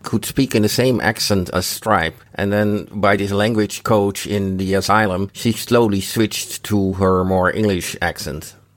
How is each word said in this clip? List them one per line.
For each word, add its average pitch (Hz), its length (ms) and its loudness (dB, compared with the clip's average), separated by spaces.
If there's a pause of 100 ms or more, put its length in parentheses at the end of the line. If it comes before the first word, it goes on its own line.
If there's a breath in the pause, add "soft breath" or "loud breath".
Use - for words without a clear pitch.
could - 220 -2
speak - 280 0
in 113 80 4
the 104 80 4
same 123 320 2
accent 98 520 0
as 90 120 0
Stripe. 85 520 0 (180)
And 101 180 -2
then 104 380 0
by 101 240 2
this 98 160 -2
language 104 520 0
coach 101 440 0
in 98 300 -2
the 95 180 -2
asylum, 98 580 0
she 117 200 0
slowly 110 480 2
switched - 640 -4
to 98 280 0
her 92 320 2
more 92 260 2
English 98 480 -2
accent. 78 540 -6 (240)